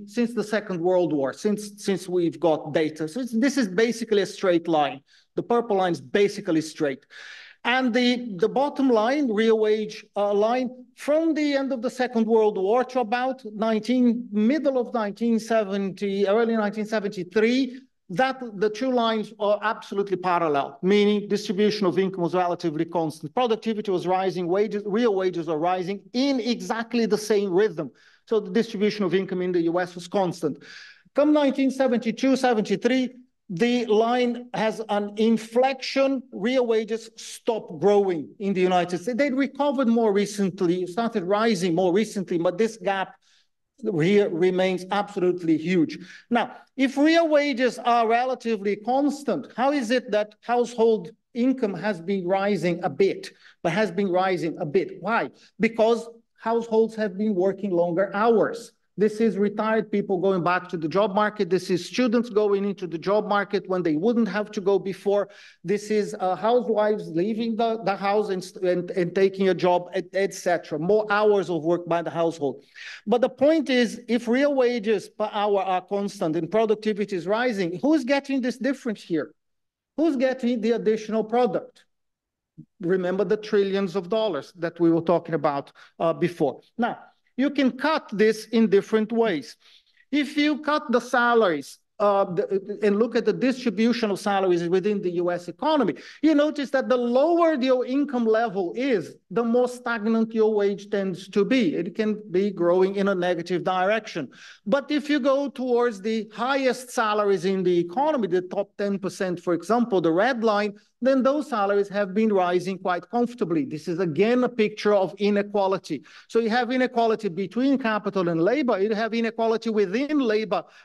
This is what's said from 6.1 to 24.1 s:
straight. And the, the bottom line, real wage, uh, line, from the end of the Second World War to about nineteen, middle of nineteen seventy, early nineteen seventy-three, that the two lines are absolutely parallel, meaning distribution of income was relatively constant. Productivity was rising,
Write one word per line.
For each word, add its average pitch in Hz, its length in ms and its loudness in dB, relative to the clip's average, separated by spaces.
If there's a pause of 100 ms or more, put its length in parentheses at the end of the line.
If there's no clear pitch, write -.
straight. 143 420 -4 (600)
And 254 280 0
the, 247 460 0
the 214 100 2
bottom 269 400 0
line, 247 420 2
real 220 280 4
wage, 214 440 0 (140)
uh, 202 160 0
line, 226 380 0 (260)
from 320 380 0
the 285 260 0
end 269 140 -2
of 226 80 -4
the 247 80 -2
Second 233 360 0
World 214 300 4
War 214 280 2
to 247 160 -2
about 247 440 -2
nineteen, 226 880 0
middle 262 460 2
of 233 160 -4
nineteen 226 440 0
seventy, 202 880 0
early 226 300 2
nineteen 208 300 -2
seventy-three, 214 960 0 (300)
that 254 320 0 (120)
the 208 160 0
two 254 200 -2
lines 226 480 0
are 208 220 2
absolutely 202 560 -2
parallel, 165 640 0
meaning 202 480 4
distribution 208 580 0
of 160 120 2
income 190 240 -2
was 160 120 -2
relatively 175 520 -2
constant. - 480 -4
Productivity 220 560 -2
was 170 160 -2
rising, 185 420 -2